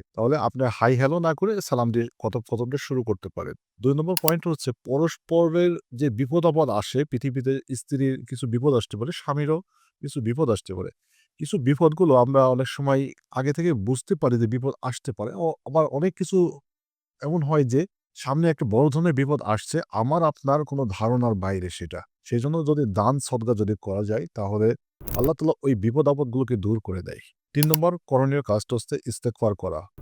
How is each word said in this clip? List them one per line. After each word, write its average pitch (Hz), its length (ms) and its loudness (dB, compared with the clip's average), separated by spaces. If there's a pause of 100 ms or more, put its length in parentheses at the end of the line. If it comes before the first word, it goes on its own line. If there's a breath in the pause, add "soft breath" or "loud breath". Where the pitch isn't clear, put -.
(140)
তাহলে 123 220 2
আপনি 123 260 -2 (140)
হাই 120 200 4
হ্যালো 135 220 2
না 165 160 0
করে 202 260 0
সালাম 120 300 0
দিয়ে 117 160 0 (120)
কথোপকথনটা 120 600 -4
শুরু 131 220 -4
করতে 104 320 -4
পারেন। - 200 -10 (260)
দুই 127 140 2
নম্বর 165 280 -2
পয়েন্ট 165 260 4
হচ্ছে, 151 220 -4 (140)
পরস্পরের 165 880 2 (200)
যে 131 180 -2
বিপদ 131 360 0
আপদ 156 240 4
আসে, 107 340 -2
পৃথিবীতে 131 480 -4 (220)
স্ত্রীর 135 400 -2 (140)
কিছু 127 180 -8
বিপদ 120 280 2
আসতে 113 220 0
পারে, 120 160 -6
স্বামীরও 147 460 -2 (440)
কিছু 143 180 -8
বিপদ 123 300 0
আসতে 98 240 -2
পারে। 95 160 -8 (500)
কিছু 156 180 -4
বিপদগুলো 151 560 4
আমরা 131 340 6
অনেক 127 200 2
সময় 139 320 0 (300)
আগে 135 220 -2
থেকে 170 220 0
বুঝতে 123 400 -2
পারি 131 240 2
যে 113 80 4
বিপদ 127 260 -2 (100)
আসতে - 300 -6
পারে। 107 220 -8
অ-, 170 220 -2 (100)
আবার 151 200 2
অনেক 156 320 -2
কিছু 190 200 0 (840)
এমন 160 200 -2
হয় 147 220 2
যে 127 160 2 (360)
সামনে 151 340 0
একটা 151 160 -2
বড় 117 240 4
ধরনের 160 240 2
বিপদ 135 280 0
আসছে, 107 340 -4 (160)
আমার 131 300 0
আপনার 147 420 0
কোনো 139 260 -4
ধারণার 117 440 2
বাইরে 95 360 -2
সেটা। 87 300 -10 (240)
সেই 120 160 -2
জন্য 147 160 -2 (100)
যদি 147 160 2 (100)
দান 107 260 2
সদকা 120 360 -2
যদি 104 260 0
করা 98 240 -4
যায়, 107 200 -4 (100)
তাহলে 104 340 0 (480)
আল্লাহ 143 180 0
তাআলা 156 280 0
ওই 139 120 2
বিপদ 117 340 0
আপদগুলোকে 131 480 0
দূর 104 240 -2
করে 92 220 -8
দেয়। - 200 -14 (300)
তিন 147 140 4
নম্বর 156 260 2 (140)
করণীয় 135 360 0
কাজটা 104 320 -2
হচ্ছে 123 220 -6 (100)
ইস্তেগফার 117 480 -4
করা, 85 260 -6 (220)